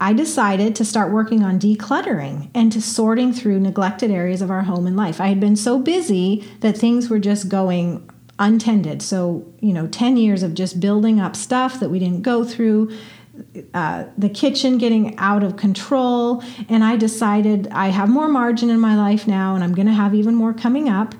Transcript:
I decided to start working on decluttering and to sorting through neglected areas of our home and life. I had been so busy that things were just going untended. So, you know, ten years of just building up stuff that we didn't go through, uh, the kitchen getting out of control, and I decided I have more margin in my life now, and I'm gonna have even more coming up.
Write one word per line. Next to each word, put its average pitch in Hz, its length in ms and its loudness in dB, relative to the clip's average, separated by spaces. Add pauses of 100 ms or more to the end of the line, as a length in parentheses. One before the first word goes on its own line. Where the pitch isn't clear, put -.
I 196 100 2
decided 220 640 0
to 233 80 -2
start 208 260 -2
working 220 320 0
on 185 160 0
decluttering 202 960 -2
and 226 180 4
to 220 100 -2
sorting 226 500 0
through 208 280 0
neglected 196 500 0
areas 185 320 -2
of 185 80 -4
our 190 120 -2
home 180 240 -2
and 185 120 0
life. 180 200 -2
I 190 100 0
had 196 120 2
been 208 160 4
so 240 220 0
busy 220 680 0 (160)
that 214 160 0
things 240 320 0
were 220 100 0
just 202 300 -2
going 180 600 -2 (300)
untended. 208 600 2
So, 175 460 -4 (140)
you 208 120 2
know, 160 140 -2
ten 247 320 0
years 202 240 2
of 175 100 -2
just 180 260 -4
building 214 400 2
up 185 160 -2
stuff 254 460 -4
that 175 80 -2
we 175 100 -2
didn't 180 240 -2
go 240 220 0
through, 220 460 0 (800)
uh, 170 320 -4 (140)
the 202 100 0
kitchen 269 480 0
getting 220 420 0
out 202 240 2
of 196 140 -2
control, 240 840 0 (260)
and 220 160 4
I 233 120 2
decided 214 720 2
I 196 200 -2
have 196 220 2
more 302 180 2
margin 240 400 2
in 226 120 2
my 220 160 4
life 208 300 2
now, 190 280 0
and 180 100 0
I'm 175 100 0
gonna 202 200 2
have 208 200 2
even 214 200 2
more 226 180 2
coming 254 380 0
up. 202 300 -2